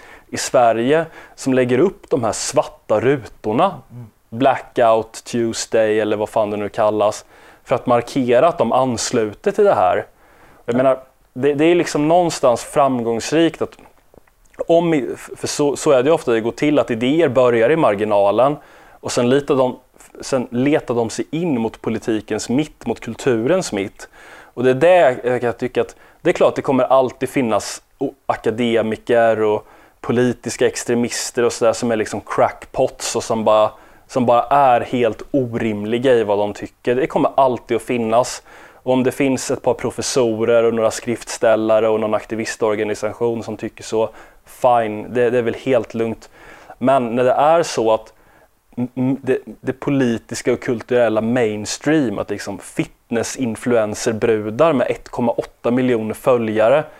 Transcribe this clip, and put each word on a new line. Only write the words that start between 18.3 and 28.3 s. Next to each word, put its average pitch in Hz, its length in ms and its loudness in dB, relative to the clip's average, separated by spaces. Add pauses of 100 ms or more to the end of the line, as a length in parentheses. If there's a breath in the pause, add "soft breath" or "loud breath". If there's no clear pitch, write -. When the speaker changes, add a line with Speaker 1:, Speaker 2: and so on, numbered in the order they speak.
Speaker 1:
och 123 120 -8
sen 120 180 0
letar 139 240 2
de, 127 240 0 (420)
sen 127 300 -4
letar 131 440 0
de 113 160 -2
sig - 200 -8
in 156 300 -2
mot 113 200 -6
politikens 107 680 -4
mitt, 143 380 -4
mot 117 140 -6
kulturens 127 720 -2
mitt. 101 360 -8 (460 loud breath)
Och 120 100 -6
det 131 60 6
är 131 40 2
det 156 500 4
jag 123 160 0
kan 120 120 -2
tycka 120 280 -4
att, - 160 -4 (240 soft breath)
det 160 100 0
är 175 40 0
klart 151 220 2
det 143 60 -4
kommer 127 220 0
alltid 131 440 2
finnas 110 540 -2 (160)
o-, 139 160 -6 (120)
akademiker 113 1160 0